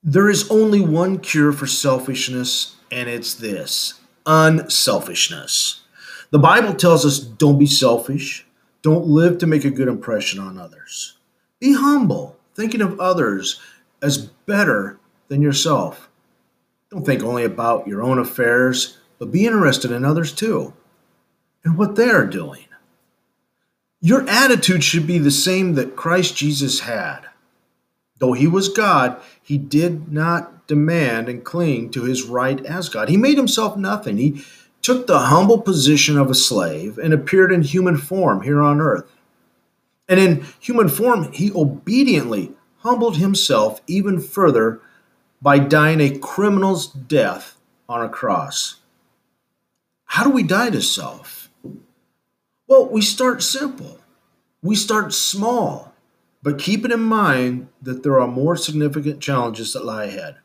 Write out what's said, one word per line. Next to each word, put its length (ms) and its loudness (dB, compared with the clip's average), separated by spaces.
There 260 4
is 220 0
only 320 4
one 380 0
cure 320 2
for 160 -6
selfishness, 1080 -4
and 160 -8
it's 280 -8
this: 640 -8
unselfishness. 1600 0
The 80 4
Bible 340 4
tells 320 4
us, 140 2
"Don't 400 2
be 80 6
selfish. 800 -2
Don't 240 2
live 340 4
to 80 0
make 180 0
a 40 2
good 180 -2
impression 520 -6
on 180 -14
others. 600 -16
Be 140 4
humble, 640 0
thinking 260 -4
of 180 -4
others 600 -2
as 160 0
better 840 -2
than 160 0
yourself. 680 -2
Don't 160 -10
think 160 0
only 220 -4
about 420 -2
your 160 -8
own 160 0
affairs, 800 0
but 140 -8
be 120 4
interested 460 2
in 140 -4
others 260 0
too, 420 -4
and 120 2
what 200 0
they 120 4
are 160 4
doing." 420 -10
Your 300 2
attitude 520 2
should 240 -2
be 120 -2
the 120 2
same 440 0
that 240 -4
Christ 400 -2
Jesus 420 -2
had. 480 -8
Though 120 2
he 160 2
was 220 2
God, 520 2
he 160 -4
did 520 0
not 580 -4
demand 600 0
and 160 -10
cling 480 -2
to 120 -6
his 200 -2
right 420 -4
as 220 -8
God. 220 -4
He 80 4
made 200 4
himself 380 -2
nothing. 400 -6
He 260 -2
took 240 -2
the 140 2
humble 420 4
position 560 2
of 120 2
a 60 0
slave 600 -2
and 160 0
appeared 380 2
in 100 2
human 360 0
form 460 -2
here 180 2
on 180 2
earth. 320 -2
And 100 4
in 280 4
human 260 0
form, 460 0
he 180 -2
obediently 1040 0
humbled 400 0
himself 680 0
even 360 -2
further 580 0
by 180 4
dying 400 2
a 180 2
criminal's 680 -2
death 720 -4
on 120 -6
a 80 -6
cross. 680 -6
How 180 -2
do 60 4
we 140 2
die 280 0
to 100 -4
self? 680 -8
Well, 220 6
we 120 -2
start 420 -2
simple. 560 -8
We 140 0
start 380 -2
small, 800 -4
but 160 -4
keep 280 -4
it 60 -2
in 100 0
mind 680 0
that 220 -10
there 160 4
are 80 2
more 280 -2
significant 640 -4
challenges 540 -4
that 120 -10
lie 200 -8
ahead. 400 -12